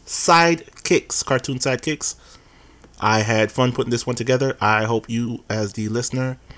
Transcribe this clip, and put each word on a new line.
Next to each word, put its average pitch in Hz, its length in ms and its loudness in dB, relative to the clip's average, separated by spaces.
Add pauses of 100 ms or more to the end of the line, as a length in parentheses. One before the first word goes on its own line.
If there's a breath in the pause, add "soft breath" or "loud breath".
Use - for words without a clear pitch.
sidekicks. - 1200 2
Cartoon 131 340 -2
sidekicks. 139 560 -4 (880 soft breath)
I 110 200 4
had 110 300 2
fun 127 220 2
putting 123 180 -2
this 117 160 -2
one 123 100 -4
together. 127 440 0
I 107 240 2
hope 113 240 -2
you, 117 400 -6
as 107 240 -2
the 107 160 -4
listener, 127 500 -4 (200 soft breath)